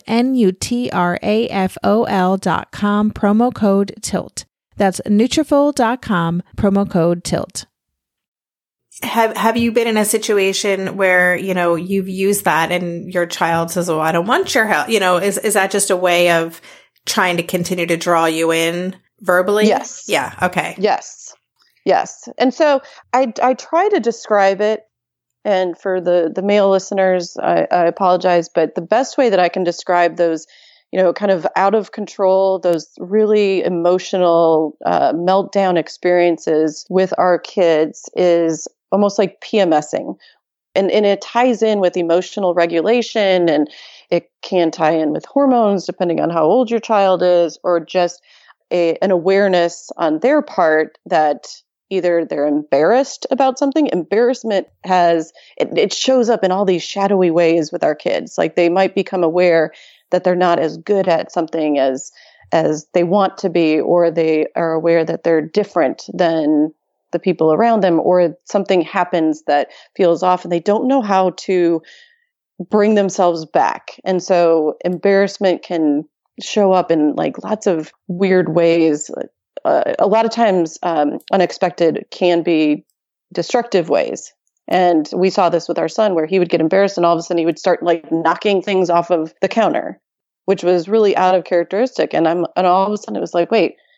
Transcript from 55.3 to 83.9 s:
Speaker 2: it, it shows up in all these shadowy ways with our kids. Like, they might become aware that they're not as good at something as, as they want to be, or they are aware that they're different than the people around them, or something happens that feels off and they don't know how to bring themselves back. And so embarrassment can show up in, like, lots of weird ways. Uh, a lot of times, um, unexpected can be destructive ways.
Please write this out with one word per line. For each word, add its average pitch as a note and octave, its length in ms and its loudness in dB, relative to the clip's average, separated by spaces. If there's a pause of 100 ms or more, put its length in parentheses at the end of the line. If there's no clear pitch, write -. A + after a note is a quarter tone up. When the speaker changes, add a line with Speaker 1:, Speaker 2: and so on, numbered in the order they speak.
Speaker 2:
it, - 180 -2
it E3 160 0
shows B3 380 2
up A3+ 120 0
in F#3 80 0
all G3 140 0
these F3+ 180 0
shadowy G3 480 0
ways E3 400 2
with E3+ 140 -4
our D3+ 100 0
kids. F2 440 -6
Like, E3 180 -2
they E3+ 140 2
might F#3+ 240 0
become F#3+ 280 -2
aware E3 500 2 (380)
that F3+ 140 0
they're F3+ 100 2
not F3 240 2
as D#3+ 200 -4
good F#3+ 280 0
at E3+ 260 -2
something D#3 460 -2
as, C3+ 320 -2 (400)
as D#3 440 0
they F3 100 2
want F#3+ 340 0
to F#3+ 120 -4
be, D#3+ 280 2
or E3+ 320 2
they D#3+ 360 0 (100)
are E3 160 -2
aware E3 320 0
that D#3 180 -6
they're E3 200 2
different E3 640 -2 (100)
than D#3+ 580 2 (400)
the F3 60 -2
people E3 340 0
around A3 300 2
them, E3+ 180 2
or F3+ 440 2
something F#3+ 360 0
happens E3 640 -2
that C#3+ 220 0 (280)
feels E3+ 260 2
off F3+ 220 0
and F3 80 -6
they E3+ 80 -2
don't G#3+ 280 0
know C4+ 140 2
how F#3+ 340 0
to E3+ 440 0 (920)
bring G#3 240 2
themselves F3 500 0
back. - 600 -4
And F#3 180 -2
so E3 640 2
embarrassment G3 800 0
can D#3 420 0 (360)
show G3 320 0
up F3+ 180 2
in, D3+ 240 2
like, D#3+ 280 -4
lots G#3+ 240 -6
of D#3+ 260 -2 (160)
weird F3+ 460 0
ways. E3 560 2 (540)
Uh, - 340 0
a - 80 2
lot A3 180 2
of A3+ 60 -2
times, F#3+ 520 0
um, D3+ 360 -2 (140)
unexpected F3 800 0
can F3 320 0
be D#3 420 0 (480)
destructive F3+ 560 -2
ways. - 440 -2 (360)